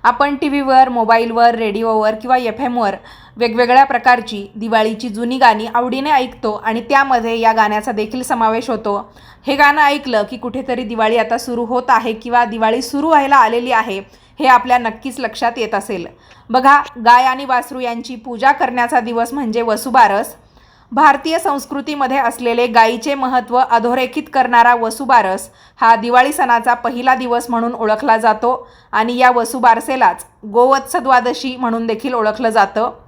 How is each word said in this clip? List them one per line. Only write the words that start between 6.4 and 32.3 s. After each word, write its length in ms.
आणि 280
त्यामध्ये 580
या 140
गाण्याचा 400
देखील 300
समावेश 480
होतो. 420
हे 100
गाणं 260
ऐकलं 400
की 140
कुठेतरी 460
दिवाळी 340
आता 220
सुरू 260
होत 240
आहे 240
किंवा 320
दिवाळी 380
सुरू 260
व्हायला 280
आलेली 360
आहे, 280
हे 60
आपल्या 320
नक्कीच 420
लक्षात 360
येत 180
असेल. 320
बघा, 320
गाय 260
आणि 200
वासरू 360
यांची 360
पूजा 360
करण्याचा 480
दिवस 320
म्हणजे 300
वसुबारस. 720
भारतीय 460
संस्कृतीमध्ये 760
असलेले 500
गायीचे 480
महत्त्व 560
अधोरेखित 520
करणारा 420
वसुबारस 720
हा 160
दिवाळी 360
सणाचा 420
पहिला 400
दिवस 360
म्हणून 240
ओळखला 420
जातो 520
आणि 240
या 140
वसुबारसेलाच 960
गोवत्स 520
द्वादशी 600
म्हणून 300
देखील 280
ओळखलं 340